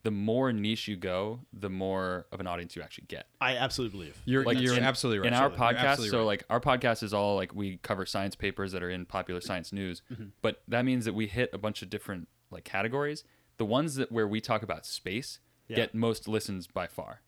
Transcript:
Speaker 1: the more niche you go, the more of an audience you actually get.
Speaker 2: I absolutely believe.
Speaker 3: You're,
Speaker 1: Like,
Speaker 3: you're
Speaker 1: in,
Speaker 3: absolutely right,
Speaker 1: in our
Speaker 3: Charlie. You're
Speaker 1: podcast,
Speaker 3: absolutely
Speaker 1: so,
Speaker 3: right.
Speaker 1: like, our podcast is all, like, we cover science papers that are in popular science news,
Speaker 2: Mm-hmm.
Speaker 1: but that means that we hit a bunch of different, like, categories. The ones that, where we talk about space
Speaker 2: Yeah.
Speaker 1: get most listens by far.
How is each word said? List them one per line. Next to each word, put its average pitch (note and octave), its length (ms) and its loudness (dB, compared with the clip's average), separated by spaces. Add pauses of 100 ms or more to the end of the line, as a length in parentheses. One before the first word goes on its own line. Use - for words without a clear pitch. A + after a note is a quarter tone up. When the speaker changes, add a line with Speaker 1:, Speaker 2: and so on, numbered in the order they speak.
Speaker 1:
the A2 60 2
more A2+ 420 2
niche G#2+ 340 0
you G#2 80 -2
go, G2 460 -2 (100)
the G#2 180 -6
more F#2+ 600 -2
of F#2+ 80 -10
an F#2 80 -6
audience F2 280 -6
you E2+ 60 -8
actually - 260 -14
get. - 200 -10 (140)
Speaker 2:
I C3 160 2
absolutely A#2+ 420 -2
believe. D2+ 240 -12
Speaker 3:
You're, C3+ 200 4
Speaker 1:
Like, B2+ 160 4
Speaker 3:
you're B2+ 180 4
Speaker 1:
in, A#2+ 60 4
Speaker 3:
absolutely B2 360 2
right, F#2 80 2
Speaker 1:
in A#2+ 60 4
our C3+ 160 6
Speaker 3:
Charlie. C3+ 80 -4
You're A#2+ 240 4
Speaker 1:
podcast, C3+ 60 4
Speaker 3:
absolutely B2+ 240 4
Speaker 1:
so, B2 80 4
Speaker 3:
right. A2+ 60 4
Speaker 1:
like, G2+ 240 2
our A#2+ 120 4
podcast B2 420 4
is G#2 100 -2
all, G2+ 220 4
like, F#2 200 0
we G2 220 -4
cover F#2+ 280 -2
science G2 300 -2
papers G2 380 -2
that F2+ 100 -2
are F2+ 60 -4
in F2+ 160 -4
popular F2+ 360 -4
science F2+ 320 -6
news, F#2+ 300 -4 (100)
Speaker 2:
Mm-hmm. G#2+ 120 -12 (160)
Speaker 1:
but A2 260 0
that A#2+ 180 2
means B2+ 200 2
that G#2+ 80 0
we G#2+ 140 0
hit A2+ 260 0
a - 40 -8
bunch G#2 240 -4
of F#2+ 80 -14
different, F#2+ 380 -8 (240)
like, F2 120 -14
categories. C#3 600 -2 (340)
The A2+ 80 0
ones C3 300 2
that, C3 160 -2
where A2 160 2
we G#2+ 140 0
talk A2 220 0
about E2+ 220 -6
space - 540 -6 (280)
Speaker 2:
Yeah. A2+ 100 -6
Speaker 1:
get A2+ 180 0
most A2+ 320 2
listens G#2 400 -2
by F#2 200 -4
far. - 400 -10